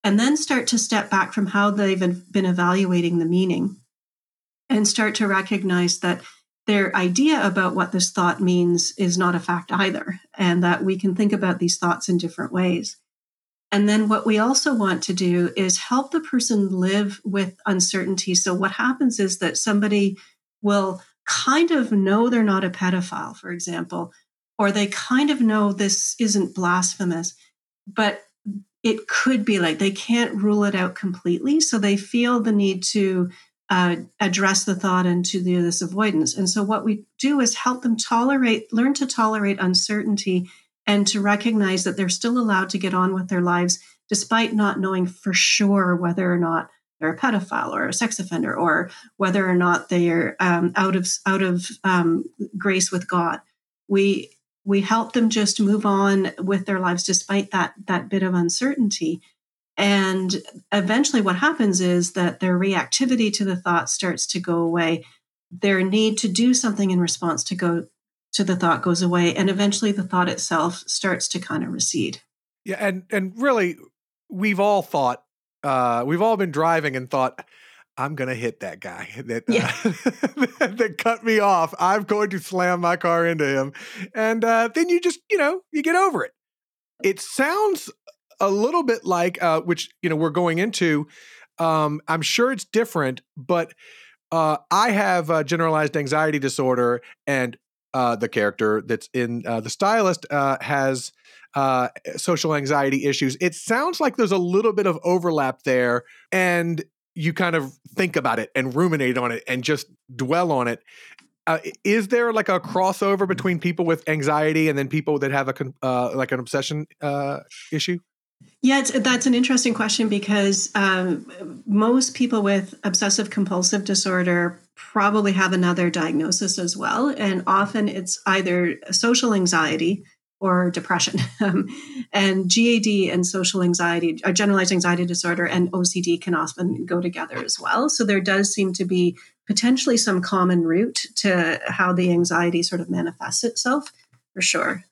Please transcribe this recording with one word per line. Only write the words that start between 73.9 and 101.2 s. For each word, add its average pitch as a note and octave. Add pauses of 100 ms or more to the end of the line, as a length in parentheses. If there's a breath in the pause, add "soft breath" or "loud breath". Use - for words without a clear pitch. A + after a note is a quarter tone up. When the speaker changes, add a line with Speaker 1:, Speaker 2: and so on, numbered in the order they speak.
Speaker 2:
we've G3
all G3+
thought, C3 (400)
uh, B2
we've E3
all A3
been F#3
driving D3+
and B2+
thought, B2+ (540 soft breath)
"I'm C3
gonna B2+
hit A#2
that F#2+
guy F2 (160)
that, A2+
uh, A#3
Speaker 1:
Yeah. G3+
Speaker 2:
<laughs> -
that G#3
cut A3+
me A3
off. F#3
I'm G3
going G#3
to F#3
slam F3+
my F3
car E3+
into D#3+
him." C3+ (400 loud breath)
And, A3
uh, A3+
then E4+
you F4
just, F4 (100)
you G4+
know, E4 (100)
you D4+
get D#4+
over F4
it. - (720)
It G3
sounds F#4 (500)
a G3
little C4
bit A#3
like, F3
uh, D#3+
which, F3 (120)
you F3
know, D#3+
we're D#3+
going E3+
into, E3 (500 loud breath)
um, D#3
I'm D#3+
sure A#3+
it's G3
different, E3 (140)
but, E3 (580 loud breath)
uh, D#3 (140)
I G#3+
have F#3
a D#3+
generalized D#3+
anxiety D3+
disorder, B2 (260 loud breath)
and, B2+ (360)
uh, B2
the A2
character G#2+
that's A2
in, A#2+
uh, A2+
The A2+
Stylist, G3+
uh, C#3
has, C3+ (420 soft breath)